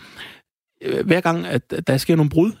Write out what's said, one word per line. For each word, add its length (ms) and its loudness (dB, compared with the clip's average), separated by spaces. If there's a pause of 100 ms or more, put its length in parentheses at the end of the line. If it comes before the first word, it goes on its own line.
(800)
Øh, 240 -4
hver 160 2
gang, 260 -2
at, 260 -4
at 140 -6
der 100 2
sker 180 2
nogle 140 4
brud 320 2